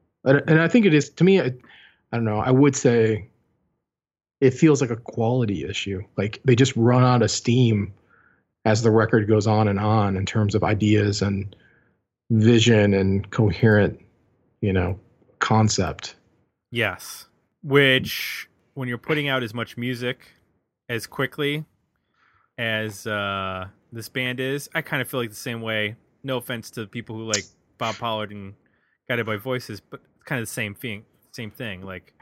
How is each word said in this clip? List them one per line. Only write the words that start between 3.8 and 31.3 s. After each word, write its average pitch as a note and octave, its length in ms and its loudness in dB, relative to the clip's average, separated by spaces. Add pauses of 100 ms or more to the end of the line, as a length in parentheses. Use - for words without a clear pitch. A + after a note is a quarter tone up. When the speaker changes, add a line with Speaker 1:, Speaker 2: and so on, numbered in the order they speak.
Speaker 1:
it C3 120 6
feels C#3+ 280 4
like B2 120 -2
a A2+ 40 -4
quality A2+ 720 -2
issue. G2 360 -8 (140)
Like, G2+ 300 -4
they B2+ 100 6
just A#2 220 4
run B2 260 4
out B2 180 4
of G#2+ 80 2
steam A2 640 0 (680)
as A2 180 2
the A#2 100 4
record A2 360 2
goes G#2+ 200 2
on G#2+ 200 2
and G2+ 120 0
on G#2+ 360 0
in F#2+ 100 -2
terms G#2+ 300 -2
of G#2 80 0
ideas G#2 580 0
and G2 320 -4 (760)
vision A2 640 6
and G2 380 0
coherent, G#2 680 2 (640)
you G2+ 100 -2
know, F#2 260 -2 (420)
concept. G#2+ 760 0 (560)
Speaker 2:
Yes. A2 560 -6 (360)
Which, C3+ 840 0 (260)
when B2+ 140 -8
you're A#2+ 100 -6
putting D3+ 300 -4
out C3 160 -2
as A2 100 -8
much A#2 240 -10
music B2 540 -8 (580)
as A#2 180 -8
quickly D3 580 -6 (920)
as, A2 500 -6
uh, G2 600 -6 (240)
this A2+ 180 -16
band B2+ 300 -6
is, C3+ 340 -8
I D#3+ 80 -4
kinda C#3 240 -6
feel C3+ 140 -6
like A#2 100 -6
the G2+ 60 -18
same A#2 260 -10
way. A2 340 -4 (280)
No C3 140 -6
offense A#2+ 340 -10
to A2 160 -10
people A2 280 -14
who A2+ 100 -12
like G2+ 200 -4 (320)
Bob A2+ 180 -6
Pollard G#2+ 360 -8
and G2+ 220 -18 (540)
Guided A#2+ 180 -4
by G#2+ 120 -6
Voices, B2 420 -10
but - 220 -20 (140)
it's - 100 -20
kinda C3 160 -6
the A2 60 -10
same G#2 280 -8
thing. A2 300 -12 (260)